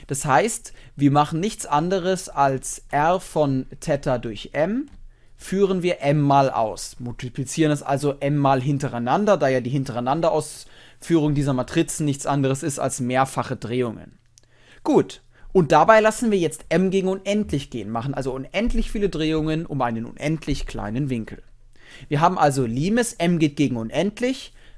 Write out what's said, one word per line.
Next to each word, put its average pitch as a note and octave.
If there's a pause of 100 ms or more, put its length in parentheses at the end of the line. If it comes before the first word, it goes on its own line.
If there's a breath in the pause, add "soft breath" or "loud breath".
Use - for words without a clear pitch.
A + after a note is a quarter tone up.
Das -
heißt, D#3 (240 soft breath)
wir C#3+
machen D3
nichts G#3+
anderes F3+
als C3+
r E3
von C#3 (140)
Theta C#3
durch A2
m, G3+ (480)
führen F#3
wir F3
m C#3+
mal C#3
aus. A2
Multiplizieren B2+
es C#3+
also C#3
m C#3+
mal C3+
hintereinander, C#3
da D3
ja C3
die A#2+
Hintereinanderausführung D3
dieser C#3
Matrizen D3+
nichts C#3
anderes C#3
ist C#3+
als B2+
mehrfache B2+
Drehungen. A2+ (680 soft breath)
Gut, - (300 soft breath)
und F3+
dabei E3+
lassen G#3+
wir G3+
jetzt D#3
m F#3
gegen F#3+
unendlich G3
gehen, G#2
machen A#2+
also C3+
unendlich G#3
viele G3+
Drehungen D#3
um C#3+
einen A#2
unendlich D3+
kleinen A2+
Winkel. A2 (640 loud breath)
Wir D3
haben F3+
also C#3
Limes F3+
m E3+
geht D3+
gegen C3
unendlich G3 (240 soft breath)